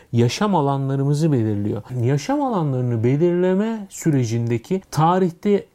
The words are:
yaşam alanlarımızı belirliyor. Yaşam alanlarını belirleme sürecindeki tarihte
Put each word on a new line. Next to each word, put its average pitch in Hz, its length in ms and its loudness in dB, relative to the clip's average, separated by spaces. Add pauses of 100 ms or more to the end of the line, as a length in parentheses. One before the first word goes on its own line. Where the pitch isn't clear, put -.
(120)
yaşam 127 440 2
alanlarımızı 139 760 0
belirliyor. 107 500 0 (220)
Yaşam 147 380 0
alanlarını 131 640 -2
belirleme 180 840 0
sürecindeki 117 920 -2 (100)
tarihte 180 840 0